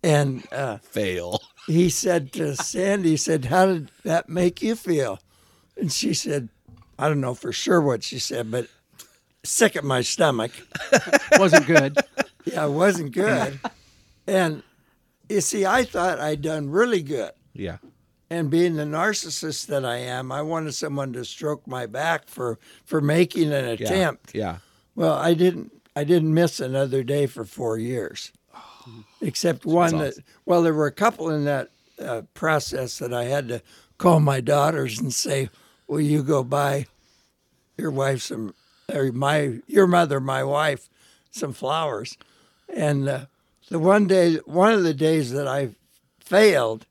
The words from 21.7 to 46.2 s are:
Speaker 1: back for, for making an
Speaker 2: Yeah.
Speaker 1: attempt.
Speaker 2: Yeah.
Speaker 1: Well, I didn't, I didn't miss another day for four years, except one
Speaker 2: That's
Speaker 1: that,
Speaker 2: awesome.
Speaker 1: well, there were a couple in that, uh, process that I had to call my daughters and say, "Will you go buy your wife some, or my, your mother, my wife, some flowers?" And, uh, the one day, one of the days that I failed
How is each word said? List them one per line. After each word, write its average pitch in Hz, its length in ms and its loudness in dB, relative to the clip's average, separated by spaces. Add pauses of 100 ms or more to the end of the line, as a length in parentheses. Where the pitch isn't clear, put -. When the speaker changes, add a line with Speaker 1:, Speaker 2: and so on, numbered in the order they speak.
Speaker 1:
back 147 440 -4
for, 120 300 -6 (260)
for 160 160 -2
making 156 500 2
an 139 140 -2
Speaker 2:
Yeah. 120 60 -4
Speaker 1:
attempt. 131 640 -2
Speaker 2:
Yeah. 95 240 -4 (380)
Speaker 1:
Well, 160 200 2
I 156 180 2
didn't, 180 400 0 (220)
I 147 100 -2
didn't 156 280 4
miss 165 280 2
another 135 420 0
day 139 240 0
for 123 160 -8
four 110 340 -4
years, 117 540 -6 (880)
except 160 440 -2
one 165 320 2
Speaker 2:
That's 147 200 -4
Speaker 1:
that, - 40 -20
Speaker 2:
awesome. - 20 -20 (220)
Speaker 1:
well, 175 160 4
there 165 120 4
were 151 140 2
a 139 60 -2
couple 202 360 0
in 151 160 -2
that, 143 260 -2 (280)
uh, 120 220 -6 (120)
process 139 640 -2
that 123 140 -6
I 120 120 -2
had 135 240 -2
to 120 120 -6 (360)
call 175 220 6
my 139 220 2
daughters 143 580 0
and 120 140 -4
say, 135 360 -4 (380)
"Will 147 140 -2
you 147 220 2
go 135 200 2
buy 139 440 -2 (880)
your 156 140 -4
wife 135 320 0
some, 110 300 -10 (400)
or 135 200 0
my, 139 540 0
your 196 200 6
mother, 170 320 2
my 135 240 -2
wife, 143 460 -2 (420)
some 139 220 -8
flowers?" 135 640 -4 (500)
And, 147 400 -2
uh, 131 180 -6 (440)
the 165 100 -2
one 196 280 4
day, 170 280 4 (100)
one 185 280 4
of 202 100 2
the 160 100 2
days 156 380 2
that 139 160 -4
I 135 220 -2 (500)
failed 147 720 4